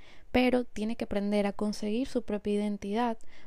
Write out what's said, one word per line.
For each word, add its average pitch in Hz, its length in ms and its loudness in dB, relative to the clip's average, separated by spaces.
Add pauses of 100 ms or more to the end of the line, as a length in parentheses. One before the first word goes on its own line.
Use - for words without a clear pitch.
(320)
pero 247 320 4
tiene 220 320 -2
que - 80 -2
aprender 202 420 2
a 202 60 0
conseguir 214 560 0
su 240 140 0
propia 208 320 -2
identidad 208 640 0 (280)